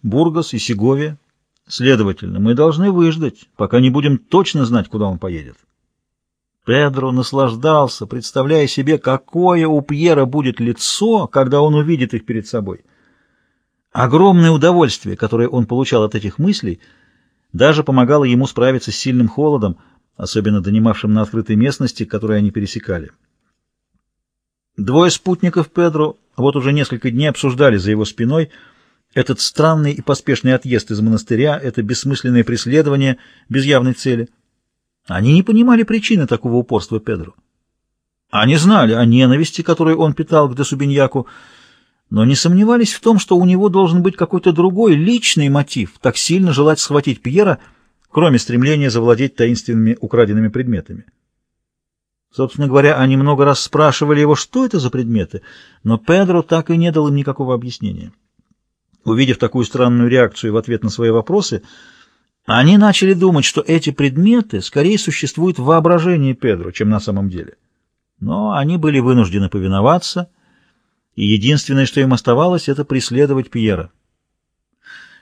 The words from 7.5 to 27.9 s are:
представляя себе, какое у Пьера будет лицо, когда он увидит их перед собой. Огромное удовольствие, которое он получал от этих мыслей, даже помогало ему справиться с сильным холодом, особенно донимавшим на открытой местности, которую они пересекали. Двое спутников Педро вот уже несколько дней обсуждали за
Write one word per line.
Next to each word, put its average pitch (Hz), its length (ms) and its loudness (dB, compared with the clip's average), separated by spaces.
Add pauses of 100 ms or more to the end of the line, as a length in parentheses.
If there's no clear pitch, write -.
представляя 135 640 -2
себе, 143 300 -2
какое 165 680 0
у 151 160 0
Пьера 147 440 0
будет 131 340 -4
лицо, 180 640 -2
когда 135 360 0
он 151 140 2
увидит 151 380 -2
их 110 120 -6
перед 110 200 -6
собой. 98 360 -8 (1120)
Огромное 165 580 4
удовольствие, 151 640 2
которое 117 320 -2
он 120 180 -2
получал 123 380 0
от 107 100 -4
этих 101 260 -8
мыслей, 147 420 -2 (720)
даже 147 320 2
помогало 135 400 2
ему 123 220 2
справиться 123 440 -2
с - 60 -8
сильным 123 320 0
холодом, 131 480 -2 (400)
особенно 104 420 -2
донимавшим 107 540 0
на 107 80 2
открытой 107 340 -4
местности, 127 480 -2
которую 107 360 -4
они 104 120 0
пересекали. 98 600 -8 (1600)
Двое 139 340 2
спутников 175 600 -2
Педро 156 480 -2 (180)
вот 135 220 0
уже 135 160 0
несколько 131 380 -4
дней 139 180 -2
обсуждали 131 480 0
за 98 140 -2